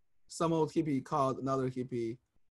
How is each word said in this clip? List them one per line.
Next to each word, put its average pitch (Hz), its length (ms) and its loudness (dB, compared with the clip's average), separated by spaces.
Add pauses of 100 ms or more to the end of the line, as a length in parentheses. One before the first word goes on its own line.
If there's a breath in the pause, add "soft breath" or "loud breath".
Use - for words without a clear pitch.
(280)
some 165 260 0
old 156 180 4
hippie 143 320 0
called 135 360 0
another 131 300 0
hippie 123 480 -4 (340)